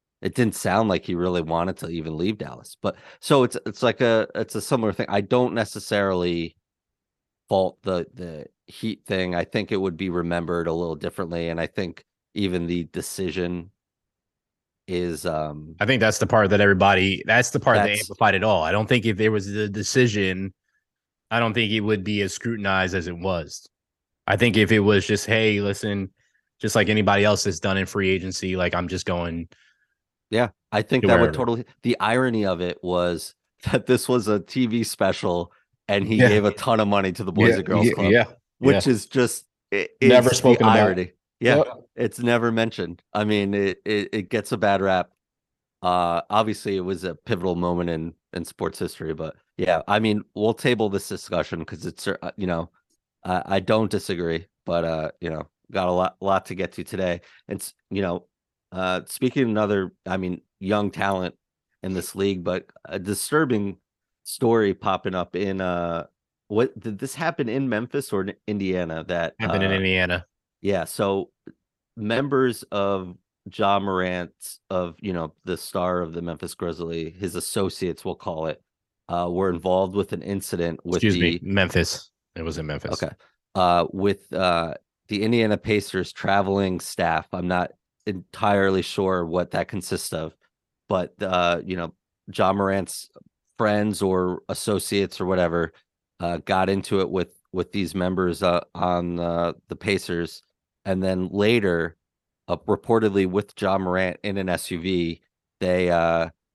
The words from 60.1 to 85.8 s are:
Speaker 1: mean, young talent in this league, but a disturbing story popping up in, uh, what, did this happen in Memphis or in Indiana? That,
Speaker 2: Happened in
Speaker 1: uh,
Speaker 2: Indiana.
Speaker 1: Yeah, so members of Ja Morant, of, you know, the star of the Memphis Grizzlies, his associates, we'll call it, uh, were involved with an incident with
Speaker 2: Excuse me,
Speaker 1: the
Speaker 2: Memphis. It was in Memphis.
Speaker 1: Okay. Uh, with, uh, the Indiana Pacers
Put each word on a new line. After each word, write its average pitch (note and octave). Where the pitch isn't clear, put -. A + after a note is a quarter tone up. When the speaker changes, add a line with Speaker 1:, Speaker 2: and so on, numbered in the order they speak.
Speaker 1:
mean, F2+
young G2+
talent G2
in F#2+
this F#2
league, G2
but F2+
a F2+
disturbing G#2
story A2+
popping F#2+
up F2+
in, F#2+
uh, F2
what, A2
did G#2
this -
happen D3+
in C3+
Memphis A#2+
or G2
in G2
Indiana? F2+
That, E2+
Speaker 2:
Happened G2
in F#2+
Speaker 1:
uh, -
Speaker 2:
Indiana. F#2
Speaker 1:
Yeah, F#2+
so G2
members B2
of G2
Ja G2+
Morant, F#2
of, F2
you G2
know, E2
the F2
star F2+
of E2
the E2+
Memphis E2+
Grizzlies, E2
his F2+
associates, F2+
we'll F2+
call D#2+
it, D2+
uh, F2
were F#2
involved F#2
with G2
an F2
incident F2
with F2
Speaker 2:
Excuse F2+
me, E2+
Speaker 1:
the -
Speaker 2:
Memphis. F#2
It E2
was D#2+
in D#2+
Memphis. D2+
Speaker 1:
Okay. D2+
Uh, F2
with, F#2+
uh, E2+
the G#2
Indiana A2
Pacers G2